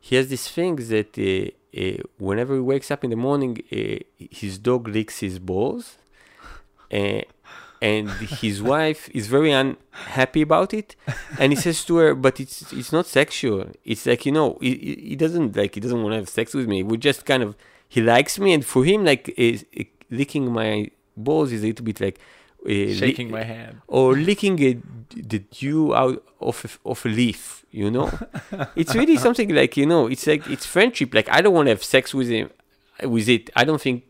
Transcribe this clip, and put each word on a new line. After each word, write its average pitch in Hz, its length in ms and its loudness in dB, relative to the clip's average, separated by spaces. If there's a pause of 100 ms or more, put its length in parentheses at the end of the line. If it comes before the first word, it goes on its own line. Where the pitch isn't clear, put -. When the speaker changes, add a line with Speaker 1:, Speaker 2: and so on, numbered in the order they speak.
Speaker 1:
he - 160 -2
has 131 120 2
this 131 200 -8
thing 170 280 -2
that, 110 420 -2
uh, 95 320 -2 (300)
uh, 95 220 -6 (160)
whenever 110 360 -2
he 131 60 -2
wakes 131 300 -2
up 143 140 -4
in 127 60 -2
the 113 60 -4
morning, 131 360 -2 (200)
uh, 107 240 -4 (340)
his 95 280 -10
dog 120 300 0
licks 107 320 -4
his 95 180 -6
balls. 101 580 -4 (960)
Uh, 104 280 -2 (640)
and 107 260 0 (340)
his 101 200 -2
Speaker 2:
<laughs> 123 120 2
Speaker 1:
wife 156 380 0
is 107 140 -4
very 143 260 4
unhappy 135 920 0
about 160 300 2
it. 214 240 -8 (420)
And 139 140 4
he 143 40 2
says 160 300 -2
to 170 100 2
her, 156 180 6
"But 131 260 2
it's, - 320 -14
it's 127 200 -8
not 165 140 2
sexual." 117 600 0 (180)
It's - 220 -4
like, 123 180 2
you 139 80 0
know, 151 280 2
he, 123 160 0
he, - 180 -8 (160)
he 143 60 -8
doesn't, 160 400 0
like, 101 180 -2
he 104 60 -8
doesn't 120 220 -4
wanna 107 140 -2
have 101 120 -8
sex - 260 -6
with 135 140 -2
me. 98 140 -2
We 110 140 -2
just 135 300 -2
kind 131 160 2
of, 104 120 -6 (340)
he - 120 0
likes 117 380 4
me. 196 160 4
And 143 100 2
for 131 200 2
him, 196 200 4
like, 143 200 2 (120)
uh, - 60 2 (380)
uh, 110 40 -4 (260)
licking 135 420 -4
my 110 380 -2 (260)
balls 139 360 0
is 107 100 -4
a 107 40 0
little 113 180 -4
bit 110 160 -4
like, 98 180 -4 (460)
uh, - 40 -8
li-, 101 260 0
Speaker 2:
Shaking 127 360 -2
my 110 140 -6
hand. 113 440 -14
Speaker 1:
or 131 280 4
licking 190 460 2
a, 127 160 4 (360)
the 107 260 -6
dew 143 540 -2
out 127 280 2 (180)
of - 240 -6 (200)
a, - 40 -10
of - 160 -8
a 120 40 0
leaf, 113 640 -2
you 104 200 -4
know? 127 200 0 (360)
Speaker 2:
<laughs> 180 280 -8
Speaker 1:
It's - 200 0
really 302 240 6
something 226 360 2
like, 135 220 4
you 143 100 2
know, 156 200 4
it's 127 200 -4
like, 151 220 0
it's - 180 -8
friendship. 196 480 0
Like, 110 160 2
I 151 120 6
don't 202 120 6
wanna 147 160 4
have 107 140 0
sex - 300 2
with 127 140 0
him, 110 200 -2 (540)
with 117 260 0
it. 120 260 2
I 120 100 6
don't 151 160 0
think 123 300 -2